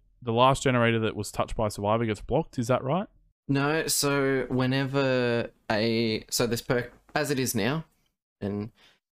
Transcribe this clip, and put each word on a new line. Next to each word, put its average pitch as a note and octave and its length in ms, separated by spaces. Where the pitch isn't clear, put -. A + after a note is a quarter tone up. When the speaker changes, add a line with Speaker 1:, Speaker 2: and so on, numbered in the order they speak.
Speaker 1:
the A#2+ 140
last B2+ 280
generator A#2 360
that A2 180
was G#2 160
touched - 240
by A2 120
a - 20
survivor G#2+ 340
gets A2 160
blocked. - 380
Is A#2+ 100
that B2+ 160
right? D#3+ 220
Speaker 2:
No, C#3+ 380
so C#3 640
whenever B2+ 1000
a, A2+ 560
so - 180
this A#2 140
perk, A#2+ 320
as D3 160
it C3+ 80
is B2+ 160
now, B2+ 300
and G#2 280